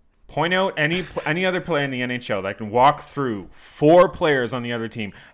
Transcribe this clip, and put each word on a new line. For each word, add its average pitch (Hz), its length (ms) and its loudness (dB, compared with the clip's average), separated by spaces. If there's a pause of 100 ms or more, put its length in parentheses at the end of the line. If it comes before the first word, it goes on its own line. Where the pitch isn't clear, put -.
(260)
Point 165 280 -2
out 190 220 0
any 165 280 -2
pl-, - 200 -10
any 170 220 -2
other 180 140 -2
player 151 240 -2
in 135 60 -4
the 127 120 -6
N 123 80 -4
H 123 200 -6
L 101 120 -2
that 98 160 -6
can 107 120 -8
walk 127 320 4
through 113 500 -6
four 175 560 4
players 135 460 0
on 123 80 -4
the 120 100 -6
other 113 160 -4
team 107 240 -10 (220)